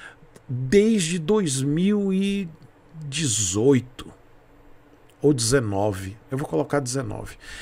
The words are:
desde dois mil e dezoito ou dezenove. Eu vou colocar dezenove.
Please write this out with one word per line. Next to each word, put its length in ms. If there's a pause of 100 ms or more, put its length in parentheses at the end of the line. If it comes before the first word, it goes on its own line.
(480)
desde 680
dois 440
mil 520
e 340 (580)
dezoito 1080 (1080)
ou 120
dezenove. 840 (120)
Eu 80
vou 100
colocar 320
dezenove. 580 (240)